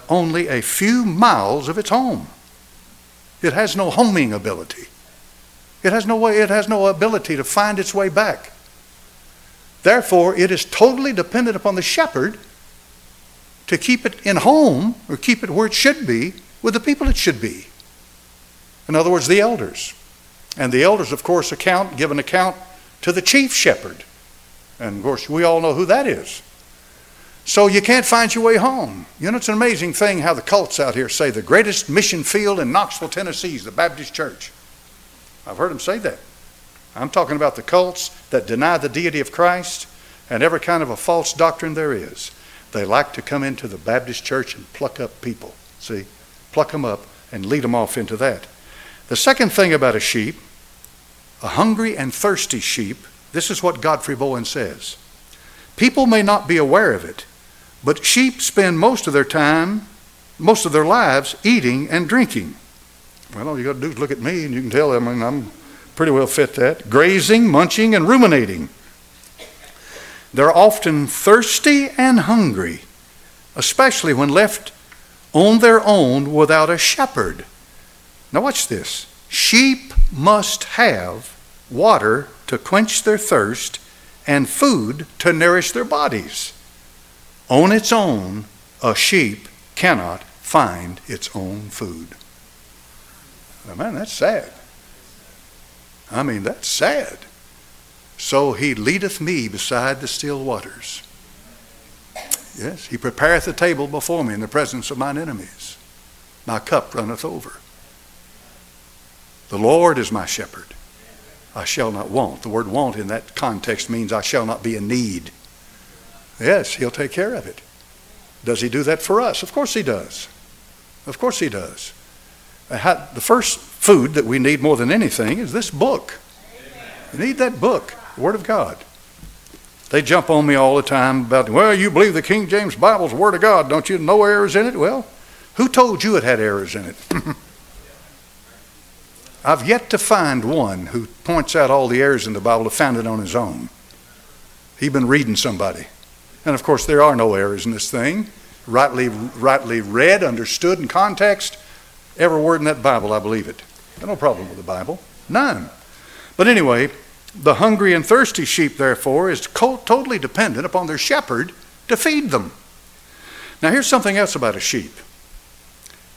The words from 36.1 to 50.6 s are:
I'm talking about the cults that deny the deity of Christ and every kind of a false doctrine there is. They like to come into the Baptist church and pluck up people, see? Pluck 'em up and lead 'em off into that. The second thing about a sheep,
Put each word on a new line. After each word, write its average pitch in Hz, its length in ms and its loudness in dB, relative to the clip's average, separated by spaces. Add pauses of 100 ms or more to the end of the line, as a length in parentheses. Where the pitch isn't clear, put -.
I'm 123 140 -8
talking 151 260 0
about 147 200 0
the 113 60 -12
cults 180 480 0 (220)
that 113 160 -2
deny 147 300 0
the 143 120 -4
deity 151 300 -4
of 135 120 -6
Christ 175 540 -2 (440)
and 117 120 -2
every 160 180 2
kind 170 220 -2
of 135 80 -4
a 110 80 -8
false 170 360 -2
doctrine 160 420 -2
there 151 180 -2
is. - 380 -10 (400)
They 104 140 -4
like 123 280 0
to - 80 -12
come 143 220 -4
into 131 240 -8
the 95 100 -12
Baptist 120 460 -4
church - 320 -6
and 101 180 -20
pluck - 260 -8
up 120 220 -12
people, 104 320 -12 (260)
see? 98 260 -12 (460)
Pluck 151 220 -2
'em 147 120 -4
up 104 200 -6 (260)
and 98 140 -10
lead 131 180 -2
'em 120 120 0
off 113 220 -2
into 110 200 -6
that. 127 280 -4 (640)
The 120 80 -4
second 262 360 2
thing 185 220 2
about 131 220 2
a 107 40 -2
sheep, 113 400 -4 (1000)